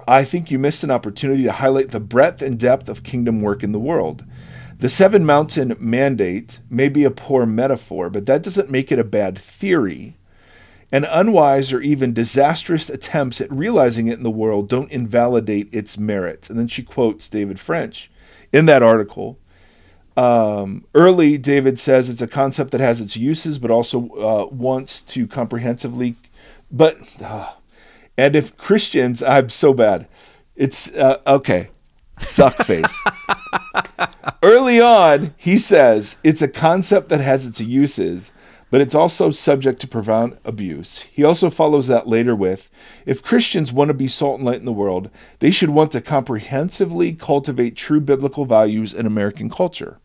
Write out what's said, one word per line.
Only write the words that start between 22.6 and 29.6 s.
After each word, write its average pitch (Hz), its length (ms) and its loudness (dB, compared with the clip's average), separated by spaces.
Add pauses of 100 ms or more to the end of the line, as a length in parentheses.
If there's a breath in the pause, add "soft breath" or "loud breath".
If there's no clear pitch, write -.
that 123 100 -2
has 120 180 0
its 104 160 -10
uses, 147 440 -4
but 117 120 -2
also, 120 380 -2
uh, 107 440 -4
wants 131 500 -6
to 123 240 -6
comprehensively, 120 880 -6 (540 soft breath)
but, 156 280 2 (240)
uh, 101 320 -14 (640 soft breath)
and 143 180 4
if - 220 -2
Christians, 131 640 0
I'm 131 260 4
so 139 240 4